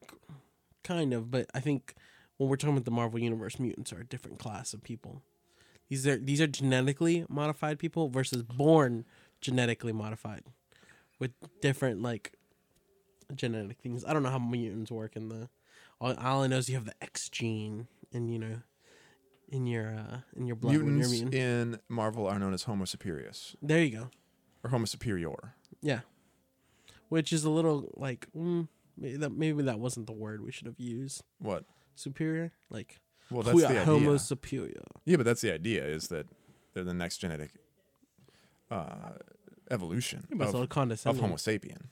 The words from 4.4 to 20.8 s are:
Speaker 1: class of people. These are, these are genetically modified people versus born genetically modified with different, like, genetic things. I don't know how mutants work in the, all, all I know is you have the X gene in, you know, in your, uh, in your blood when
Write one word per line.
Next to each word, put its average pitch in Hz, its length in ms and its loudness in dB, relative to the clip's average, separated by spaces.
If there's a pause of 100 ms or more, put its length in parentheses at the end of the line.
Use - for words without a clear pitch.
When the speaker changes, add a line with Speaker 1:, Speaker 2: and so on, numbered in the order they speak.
Speaker 1:
class 107 340 -8
of 107 80 -14
people. 127 400 -12 (640)
These 135 200 -4
are, 139 80 4
these 139 240 2
are 160 80 6
genetically 139 800 2
modified 151 500 -2
people 165 300 0
versus 127 340 0
born 123 640 6 (360)
genetically 120 520 2
modified 107 500 -6 (800)
with 131 100 -2 (300)
different, 131 420 2
like, 120 300 -4 (1000)
genetic 113 480 -4
things. 123 240 -6
I - 80 -2
don't 151 120 4
know 127 60 0
how 131 100 0
mutants 113 500 -2
work 110 240 -8
in 110 140 -8
the, 113 200 -10 (520)
all, 127 180 0
all 131 240 2
I 131 60 4
know 131 80 4
is 127 120 0
you 127 60 -2
have 120 120 -4
the - 140 -14
X - 280 -8
gene 110 580 -4 (240)
in, 120 180 -4
you 117 120 -4
know, 113 160 -8 (920)
in 127 200 -2
your, 110 260 -2
uh, 110 240 -10 (160)
in 127 140 -6
your 117 80 -4
blood 135 220 4
when 143 200 4